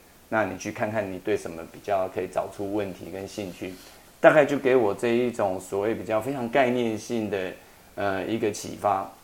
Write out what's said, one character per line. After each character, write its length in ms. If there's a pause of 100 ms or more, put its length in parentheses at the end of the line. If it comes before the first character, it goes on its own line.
(280)
那 160
你 140
去 120
看 200
看 200
你 100
对 140
什 160
么 120 (100)
比 80
较 340
可 60
以 60
找 280
出 200
问 180
题 180
跟 160
兴 240
趣， 220 (480)
大 100
概 140
就 140
给 180
我 180
这 140
一 220
种 280
所 220
谓 140
比 100
较 160
非 140
常 160
概 180
念 300
性 320
的， 200 (440)
呃， 300
一 140
个 140
启 260
发， 320 (140)